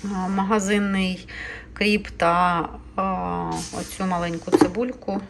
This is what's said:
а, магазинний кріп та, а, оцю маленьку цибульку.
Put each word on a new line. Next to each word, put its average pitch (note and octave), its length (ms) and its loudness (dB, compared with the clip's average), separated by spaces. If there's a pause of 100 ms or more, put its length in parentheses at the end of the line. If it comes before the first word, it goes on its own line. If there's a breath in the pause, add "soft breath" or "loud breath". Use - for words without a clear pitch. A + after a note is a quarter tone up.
а, F#3+ 240 -2
магазинний G3 1000 2 (460 loud breath)
кріп G#3 340 2 (100)
та, F3 520 4 (260)
а, F3+ 560 -2 (280)
оцю F3+ 260 -6
маленьку F3 520 -2
цибульку. G3+ 720 -2